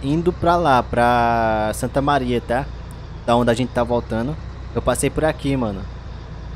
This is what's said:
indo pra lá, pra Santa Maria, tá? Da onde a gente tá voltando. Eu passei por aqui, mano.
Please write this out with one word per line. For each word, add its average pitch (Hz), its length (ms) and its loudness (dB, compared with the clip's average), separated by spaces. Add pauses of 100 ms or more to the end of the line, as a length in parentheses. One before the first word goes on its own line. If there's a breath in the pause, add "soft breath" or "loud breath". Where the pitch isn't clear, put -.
indo 165 300 0
pra 170 220 2
lá, 143 280 4
pra 117 920 2
Santa 131 280 -2
Maria, 131 400 2
tá? 127 240 -2 (600)
Da 120 100 6
onde 120 140 4
a 117 40 6
gente 120 160 -2
tá 123 120 0
voltando. 117 540 -2 (380)
Eu 120 80 -2
passei 131 280 2
por - 140 -2
aqui, 147 320 0
mano. 104 260 -2 (720)